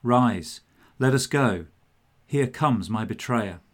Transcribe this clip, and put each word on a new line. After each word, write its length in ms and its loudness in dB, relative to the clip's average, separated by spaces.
Rise, 560 2
let 120 4
us 140 0
go. 400 0
Here 220 0
comes 420 -2
my 160 -2
betrayer. 560 -4